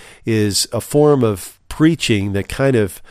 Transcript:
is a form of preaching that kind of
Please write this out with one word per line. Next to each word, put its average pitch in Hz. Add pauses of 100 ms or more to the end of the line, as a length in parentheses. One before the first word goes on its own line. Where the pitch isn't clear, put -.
(260)
is 107
a 113
form 147
of 104 (160)
preaching 113
that 98
kind 135
of 104